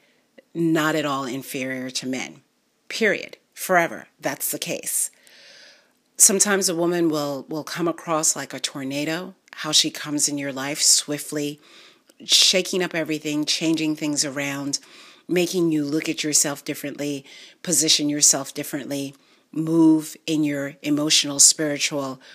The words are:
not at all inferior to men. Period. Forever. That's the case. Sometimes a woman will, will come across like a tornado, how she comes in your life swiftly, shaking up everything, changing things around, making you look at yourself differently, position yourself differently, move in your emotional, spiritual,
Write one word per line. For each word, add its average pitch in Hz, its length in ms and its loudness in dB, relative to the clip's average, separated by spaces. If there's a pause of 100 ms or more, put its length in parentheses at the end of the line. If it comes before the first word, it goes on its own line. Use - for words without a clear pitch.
(540)
not 160 400 2
at 151 100 0
all 135 200 -2
inferior 131 680 -6
to - 160 -6
men. 127 360 -8 (460)
Period. - 480 -2 (160)
Forever. 165 560 0 (120)
That's - 300 -4
the - 80 -4
case. - 520 -4 (1080)
Sometimes 196 520 6
a 175 60 -2
woman 170 340 2
will, 143 400 -2
will 151 160 -8
come 170 220 -4
across 160 480 0
like 139 180 -8
a 135 80 -8
tornado, 151 760 -6 (220)
how 156 140 -6
she 151 200 4
comes - 380 -2
in 285 100 -4
your 143 140 -6
life - 280 -6
swiftly, 147 800 0 (640)
shaking - 580 4
up 175 120 -4
everything, 151 500 -2
changing 156 500 0
things 147 300 -2
around, 143 560 -4 (480)
making 170 420 2
you 151 140 2
look 151 240 -2
at 151 160 -4
yourself 143 400 0
differently, 143 600 -6 (380)
position 151 460 2
yourself 147 440 2
differently, 139 640 -6 (380)
move 160 640 4 (100)
in 156 160 0
your 143 400 -2
emotional, 147 560 0
spiritual, 139 840 2 (140)